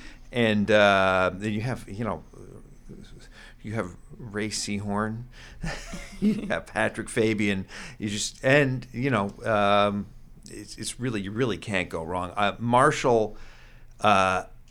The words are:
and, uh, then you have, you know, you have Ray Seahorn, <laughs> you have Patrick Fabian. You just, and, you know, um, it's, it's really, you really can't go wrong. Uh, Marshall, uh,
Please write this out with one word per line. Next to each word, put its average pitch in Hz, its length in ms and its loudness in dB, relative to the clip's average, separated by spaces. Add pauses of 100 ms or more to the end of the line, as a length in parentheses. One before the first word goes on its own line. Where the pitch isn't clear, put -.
(320)
and, 107 380 4
uh, 95 640 6
then 104 200 -4
you 107 80 -2
have, 117 260 -6
you 104 160 -8
know, 85 200 -6 (1400)
you 110 140 -8
have 90 200 -4 (220)
Ray 107 320 -6
Seahorn, 104 800 -4 (440)
<laughs> - 460 -12
you 202 300 0
have 85 160 -4
Patrick 107 420 -2
Fabian. 104 580 0 (320)
You 107 120 -6
just, - 340 -6
and, 131 480 2
you 127 180 -2
know, 101 220 0 (140)
um, 101 640 2 (420)
it's, - 280 -14
it's 113 220 -10
really, 117 220 -4
you 98 100 -8
really 110 260 -2
can't 92 300 -2
go 85 160 -6
wrong. 90 320 -6
Uh, 101 240 2
Marshall, 120 800 4 (640)
uh, 95 420 4 (280)